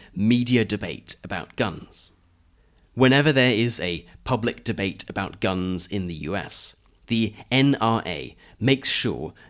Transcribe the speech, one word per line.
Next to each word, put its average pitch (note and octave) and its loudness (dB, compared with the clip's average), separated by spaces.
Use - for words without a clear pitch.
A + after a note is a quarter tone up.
media A#2+ 4
debate F#2+ -6
about - -10
guns. - -6
Whenever C3+ 6
there B2+ 4
is A#2 2
a E2+ -4
public A#2 -2
debate G2 -4
about - -8
guns F#2 -2
in G2 -4
the E2+ -6
U D#2 -6
S, - -8
the A2+ 0
N C3+ 4
R A2+ 2
A C#2+ -10
makes C3 2
sure D#2 -4